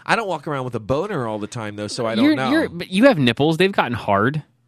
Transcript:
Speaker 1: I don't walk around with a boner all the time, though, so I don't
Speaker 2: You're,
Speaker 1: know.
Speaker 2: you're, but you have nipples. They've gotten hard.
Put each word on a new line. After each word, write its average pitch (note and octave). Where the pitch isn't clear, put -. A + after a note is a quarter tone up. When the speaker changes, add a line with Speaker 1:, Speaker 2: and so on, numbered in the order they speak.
Speaker 1:
I F3
don't A3+
walk D#3+
around C#3
with A#2+
a A#2
boner C#3
all A2
the G2+
time, G#2
though, G#2
so A#2
I A2+
don't A#3
Speaker 2:
You're, D4+
Speaker 1:
know. C3+
Speaker 2:
you're, D4+
but F3
you G3
have B3+
nipples. C#3
They've F#3+
gotten D#3
hard. A2+